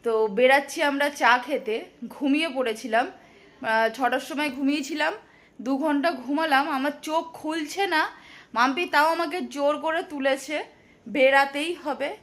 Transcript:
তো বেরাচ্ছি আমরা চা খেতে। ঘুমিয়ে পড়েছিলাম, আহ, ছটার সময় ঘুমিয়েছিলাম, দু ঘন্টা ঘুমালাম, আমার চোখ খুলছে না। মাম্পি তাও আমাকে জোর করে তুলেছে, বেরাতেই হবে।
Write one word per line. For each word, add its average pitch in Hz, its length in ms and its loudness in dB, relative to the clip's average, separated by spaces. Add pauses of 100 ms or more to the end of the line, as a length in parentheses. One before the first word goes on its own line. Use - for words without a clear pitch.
তো 220 240 2
বেরাচ্ছি 269 560 4
আমরা 285 260 2
চা 254 280 4
খেতে। 254 480 -4 (240)
ঘুমিয়ে 294 400 0
পড়েছিলাম, 240 600 -2 (500)
আহ, 226 320 2
ছটার 254 260 0
সময় 294 300 -4
ঘুমিয়েছিলাম, 294 640 -2 (480)
দু 254 160 -2
ঘন্টা 285 340 0
ঘুমালাম, 285 580 0
আমার 285 220 -2 (100)
চোখ 320 320 -2
খুলছে 320 540 -4
না। 339 220 0 (440)
মাম্পি 262 320 2
তাও 302 260 4
আমাকে 330 300 -2
জোর 285 360 0
করে 320 260 -2
তুলেছে, 285 600 -2 (440)
বেরাতেই 277 680 2
হবে। 294 500 -6